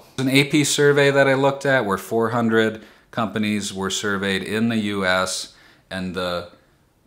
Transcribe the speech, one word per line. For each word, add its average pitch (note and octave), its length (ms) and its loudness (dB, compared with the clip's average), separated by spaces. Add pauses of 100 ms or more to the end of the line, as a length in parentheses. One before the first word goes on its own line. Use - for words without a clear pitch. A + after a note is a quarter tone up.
(180)
an C3+ 120 -2
A C#3 160 4
P D3 180 2
survey C#3+ 480 4
that C#3 160 4
I C3+ 60 4
looked C3+ 320 0
at C3 200 2
where G2 120 0
four A2+ 320 -2
hundred A2+ 540 0 (280)
companies G#2+ 600 -4
were F#2+ 160 -4
surveyed G2 540 -2
in A2+ 260 -2
the A#2 80 0
U G2+ 280 -2
S, F#2 480 -2 (360)
and F#2 260 -8
the F2+ 360 -6 (560)